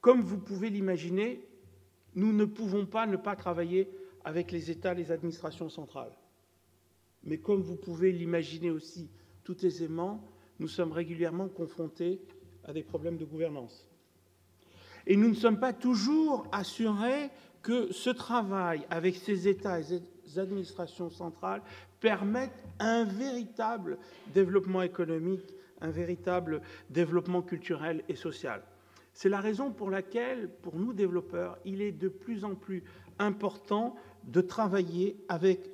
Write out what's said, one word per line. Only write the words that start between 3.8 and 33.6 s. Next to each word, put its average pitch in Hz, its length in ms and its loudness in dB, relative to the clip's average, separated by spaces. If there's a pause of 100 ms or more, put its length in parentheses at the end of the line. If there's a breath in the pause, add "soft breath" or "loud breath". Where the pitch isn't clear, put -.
avec 175 280 -2
les 165 180 -4
États, 175 240 -2
les 170 180 -2
administrations 165 580 -4
centrales. 135 460 -12 (1080)
Mais 156 140 -2
comme 196 240 2
vous 175 140 -4
pouvez 175 360 2
l'imaginer 165 580 0
aussi 156 400 -6 (340 soft breath)
tout 185 220 -4
aisément, 170 580 -2 (360 loud breath)
nous 160 80 -4
sommes 165 240 0
régulièrement 170 560 -2
confrontés 170 760 -4 (420)
à 147 100 -12
des 156 100 -6
problèmes 165 340 -4
de 156 80 -6
gouvernance. 147 640 -6 (1200 loud breath)
Et 196 80 0
nous 220 140 6
ne 220 60 2
sommes 226 240 4
pas 247 140 2
toujours 254 760 2
assurés 226 800 0 (340 loud breath)
que 220 280 0
ce - 180 -2
travail 196 800 0
avec 170 260 2
ces 185 320 0
États 190 320 2
et 160 40 -4 (420)
ces 151 140 -6
administrations 185 680 -4
centrales 180 520 -6 (380 loud breath)
permette 220 640 2 (160)
un 226 260 4
véritable 220 920 -2 (360 loud breath)
développement 190 500 6
économique, 180 720 0 (260 loud breath)
un 160 80 -4
véritable 170 720 -2 (280 loud breath)
développement 175 520 4
culturel 160 680 -2
et 156 60 -2
social. 131 460 -6 (520 soft breath)
C'est - 160 4
la 196 120 2
raison 220 300 0
pour 202 180 -4
laquelle, 214 600 -2 (120)
pour 156 140 -8
nous 220 180 0
développeurs, 175 720 0
il 196 160 -4
est 208 100 0
de 175 180 0
plus 196 340 -6
en 208 100 -4
plus 185 300 -6 (340 loud breath)
important 208 800 0 (300 loud breath)